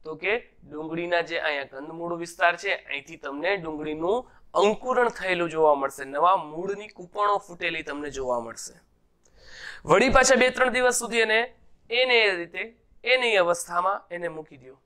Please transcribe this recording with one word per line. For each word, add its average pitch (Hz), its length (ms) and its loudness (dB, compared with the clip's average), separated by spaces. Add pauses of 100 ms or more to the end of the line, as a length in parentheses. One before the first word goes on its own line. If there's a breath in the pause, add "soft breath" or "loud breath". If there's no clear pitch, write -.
તો 156 100 -10
કે 190 360 -4 (200)
ડુંગળીના 165 500 -2
જે 165 180 -4
અહીંયા 143 260 -2
કંદમૂળ 165 500 -8
વિસ્તાર 170 420 0
છે, 190 180 -2
અહીંથી 143 420 -10
તમને 151 400 -4
ડુંગળીનું 160 760 -4 (240 soft breath)
અંકુરણ 220 540 2
થયેલું 180 420 -2
જોવા 156 240 6
મળશે, 139 300 -4
નવા 156 320 4
મૂળની 185 520 -6
કૂંપણો 202 500 -2
ફૂટેલી 170 440 -6
તમને 147 280 -8
જોવા 127 300 -2
મળશે. - 400 -14 (1040 loud breath)
વળી 196 240 6
પાછા 262 280 6
બે 247 140 4
ત્રણ 254 180 2
દિવસ 247 300 2
સુધી 233 200 -4
એને, 226 360 0 (360)
એને 240 280 4
એ 208 180 4
રીતે, 185 400 -10 (280)
એની 240 320 2
અવસ્થામાં 175 760 0
એને 175 180 -8
મૂકી 156 280 -12
દો. 131 300 -20